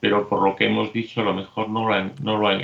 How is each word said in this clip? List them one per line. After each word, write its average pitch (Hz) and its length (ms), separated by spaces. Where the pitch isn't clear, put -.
pero 104 280
por 101 140
lo 95 140
que 110 100
hemos 107 260
dicho, 113 280
a 107 40
lo 98 100
mejor 107 340
no 110 180
lo 107 80
ha, 95 160
no 107 160
lo 104 120
ha, 98 160